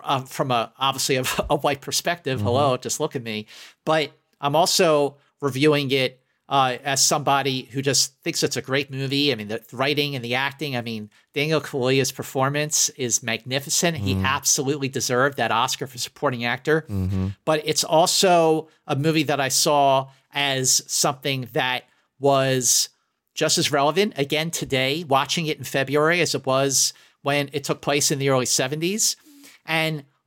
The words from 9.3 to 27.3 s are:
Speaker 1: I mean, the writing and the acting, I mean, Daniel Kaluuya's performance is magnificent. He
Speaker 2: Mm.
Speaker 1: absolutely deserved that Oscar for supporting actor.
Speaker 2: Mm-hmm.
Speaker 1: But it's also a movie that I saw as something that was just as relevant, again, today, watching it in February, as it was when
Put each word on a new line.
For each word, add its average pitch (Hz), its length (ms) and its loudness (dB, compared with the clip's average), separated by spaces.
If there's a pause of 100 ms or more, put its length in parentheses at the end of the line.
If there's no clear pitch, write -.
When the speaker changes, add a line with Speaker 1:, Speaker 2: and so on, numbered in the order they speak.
Speaker 1:
I - 20 0
mean, 107 140 -8
the 117 140 -6 (100)
writing 143 420 0
and 127 80 -6
the 120 120 -4
acting, 139 420 -4
I 120 60 -4
mean, 110 260 -8 (240)
Daniel 151 260 0
Kaluuya's 131 540 0
performance 143 800 -2
is 123 320 -4
magnificent. 131 720 -2
He 98 180 -2
Speaker 2:
Mm. 95 100 0
Speaker 1:
absolutely 139 640 -2
deserved 131 480 0
that 113 120 0
Oscar 120 360 0
for 123 100 -18
supporting 123 480 -4
actor. 151 380 0
Speaker 2:
Mm-hmm. 95 460 -2 (180)
Speaker 1:
But 156 180 2
it's 156 180 -2
also 165 840 4 (180)
a 151 80 -2
movie 156 280 2
that 139 180 0
I 131 80 0
saw 135 600 4 (240)
as 135 520 0
something 135 680 -2
that 127 300 -2 (340)
was 135 720 2 (440)
just 156 220 0
as 160 160 0
relevant, 151 460 2
again, 151 320 -2
today, 135 520 -2
watching 139 440 0
it 151 100 -2
in 131 80 -14
February, 147 560 0
as 147 140 0
it 135 100 -6
was 135 480 2 (300)
when 143 320 0